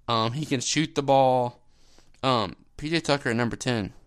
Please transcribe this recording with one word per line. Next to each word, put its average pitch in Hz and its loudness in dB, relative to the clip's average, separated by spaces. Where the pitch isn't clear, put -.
Um, 113 0
he 151 -6
can 135 -2
shoot 156 -2
the 147 0
ball. 131 2
Um, 120 0
P 147 -8
J 165 0
Tucker 139 0
at 113 0
number 117 0
ten. 117 -4